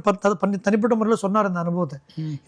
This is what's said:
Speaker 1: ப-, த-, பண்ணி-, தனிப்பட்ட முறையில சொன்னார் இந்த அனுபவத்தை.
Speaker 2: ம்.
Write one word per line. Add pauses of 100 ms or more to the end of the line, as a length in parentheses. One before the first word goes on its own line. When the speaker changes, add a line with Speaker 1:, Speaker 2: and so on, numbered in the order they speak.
Speaker 1:
ப-,
த-,
பண்ணி-,
தனிப்பட்ட
முறையில
சொன்னார்
இந்த
அனுபவத்தை. (160)
Speaker 2:
ம். (160)